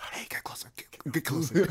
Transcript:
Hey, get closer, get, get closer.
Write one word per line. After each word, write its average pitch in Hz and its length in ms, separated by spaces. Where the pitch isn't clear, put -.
Hey, - 180
get - 140
closer, - 320
get, - 380
get 147 120
closer. 160 440